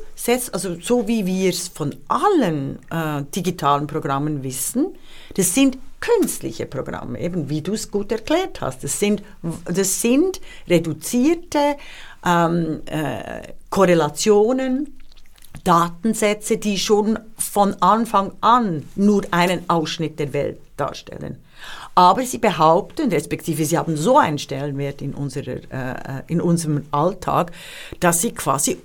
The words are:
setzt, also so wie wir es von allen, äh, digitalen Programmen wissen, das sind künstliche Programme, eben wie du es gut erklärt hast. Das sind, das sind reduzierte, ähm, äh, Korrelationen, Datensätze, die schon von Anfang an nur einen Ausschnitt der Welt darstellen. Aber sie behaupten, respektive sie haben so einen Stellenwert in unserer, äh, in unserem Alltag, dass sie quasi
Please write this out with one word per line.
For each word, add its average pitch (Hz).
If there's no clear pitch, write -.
setzt, -
also 180
so 240
wie 220
wir 185
es -
von -
allen, 226
äh, 151
digitalen 156
Programmen 147
wissen, 226
das 180
sind 269
künstliche 277
Programme, 127
eben 160
wie 156
du 160
es -
gut 202
erklärt 320
hast. -
Das 143
sind, 208
das 185
sind 285
reduzierte, 254
ähm, 170
äh, 139
Korrelationen, 214
Datensätze, 208
die 208
schon 208
von 196
Anfang 196
an 208
nur 202
einen 175
Ausschnitt 160
der 143
Welt 151
darstellen. -
Aber 185
sie 247
behaupten, 190
respektive 156
sie 156
haben 156
so 196
einen 190
Stellenwert 139
in 139
unserer, 139
äh, 131
in 165
unserem 165
Alltag, 156
dass 175
sie 233
quasi -